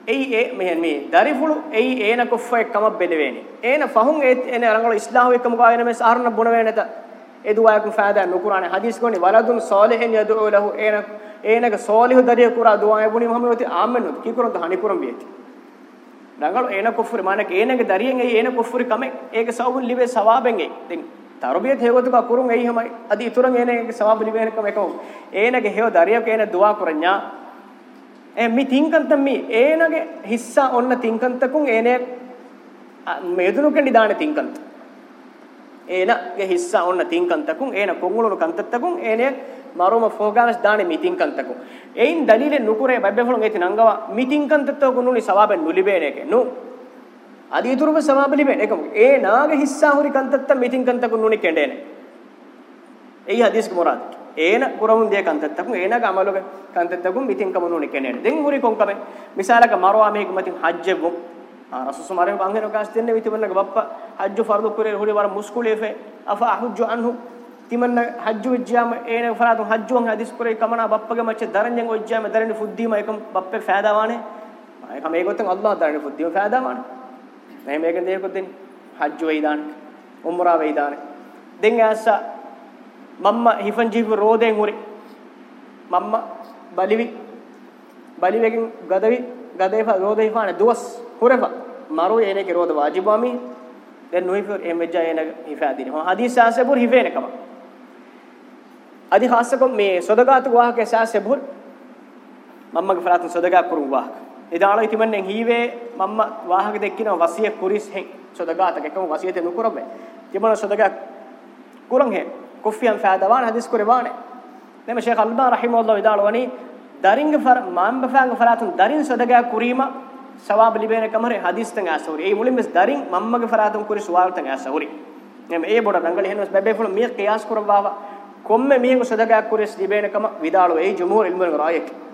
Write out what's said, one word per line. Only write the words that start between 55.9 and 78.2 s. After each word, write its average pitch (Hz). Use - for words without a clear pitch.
අමලුගේ 190
කන්තත්තකුන් 180
මි 202
තින්කම 185
නුනි 156
කෙන්ඩේන. 127
දෙන් 294
හුරි 285
කොංකමේ 208
මිසාලක 233
මරවා 208
මේක 208
මතින් 185
හජ්ජෙබු. 175
ආ 131
රසූල් 139
සමාරේ 190
බංගෙන 196
ඔකාස් 214
දෙන්නේ 226
විතිමන්නක 220
බප්පා 196
හජ්ජු 202
ෆර්දු 214
කුරේ 220
හුරි 208
වර 202
මුස්කුලේ 214
ෆේ 214
අෆා 214
අහුජ්ජු 220
අන්හු 233
තිමන්න 240
හජ්ජු 220
විජ්ජාම 233
ඒන 233
ෆරාතුන් 233
හජ්ජුන් 226
හදීස් 226
කුරේ 233
කමනා 226
බප්පගේ 220
මච්ච 220
දරන්ජන් 233
ඔජ්ජාම 220
දරන්නේ 220
ෆුද්දීම 214
එකම් 208
බප්පේ 196
ෆෑදාවානේ. 214
ඒක 139
මේ 165
ගොතෙන් 202
අල්ලාහ් 196
දරන්නේ 151
ෆුද්දීම 147
ෆෑදාවානේ. 196
මේ 143
මේකෙන් 170
දෙයක්වත් 190